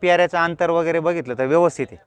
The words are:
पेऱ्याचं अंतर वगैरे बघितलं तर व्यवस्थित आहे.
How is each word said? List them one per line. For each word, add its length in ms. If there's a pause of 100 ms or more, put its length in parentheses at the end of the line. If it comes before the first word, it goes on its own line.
पेऱ्याचं 360
अंतर 320
वगैरे 300
बघितलं 380
तर 80
व्यवस्थित 460
आहे. 160